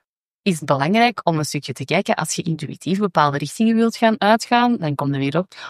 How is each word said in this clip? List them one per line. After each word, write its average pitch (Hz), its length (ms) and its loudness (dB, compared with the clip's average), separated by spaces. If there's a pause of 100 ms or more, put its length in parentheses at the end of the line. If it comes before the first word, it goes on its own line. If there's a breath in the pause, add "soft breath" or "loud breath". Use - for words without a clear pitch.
(420 soft breath)
is 185 140 2
het 151 100 -10
belangrijk 170 580 2
om 165 140 0
een 156 80 -2
stukje 143 280 -6
te 139 120 -8
kijken. 170 300 0
Als - 180 -4
je - 80 -4
intuïtief 156 580 -4
bepaalde 151 380 2
richtingen 220 380 0
wilt 226 200 2
gaan 220 260 2
uitgaan, 240 560 2
dan 151 180 -2
kom 143 180 -2
je 135 60 -2
weer 139 180 -2
op, 185 180 -4 (140 loud breath)